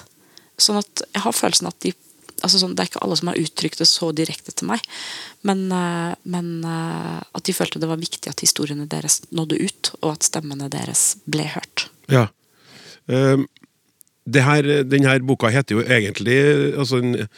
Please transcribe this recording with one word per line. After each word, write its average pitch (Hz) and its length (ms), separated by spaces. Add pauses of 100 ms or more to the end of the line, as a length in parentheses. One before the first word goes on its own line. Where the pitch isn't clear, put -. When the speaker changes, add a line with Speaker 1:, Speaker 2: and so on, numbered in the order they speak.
(580)
Speaker 1:
Sånn 208 220
at - 240 (100)
jeg 202 80
har 226 140
følelsen 175 320
at 175 140
de, 185 100 (500)
altså 196 160
sånn, 185 160
det 185 80
er 185 80
ikke - 140
alle 180 160
som 175 80
har 175 100
uttrykt - 400
det 160 100
så - 280
direkte 160 400
til - 160
meg, 226 100 (640)
men, 190 280
eh, 175 440 (100)
men, 175 400
eh, 165 540 (160)
at - 80
de 185 100
følte - 260
det 160 120
var 160 60
viktig - 340
at - 100
historiene 147 480
deres 151 320 (100)
nådde 160 300
ut, - 300 (100)
og 156 120
at 156 100
stemmene 143 460
deres 127 480 (120)
ble 151 140
hørt. - 460 (200)
Speaker 2:
Ja. 123 200 (760)
Ehm, 135 380 (840)
det 127 140
her, 147 180 (220)
den 139 220
her 135 140
boka 127 300
heter 123 280
jo 117 60
egentlig, 127 920
altså, 127 240
en 120 260 (100)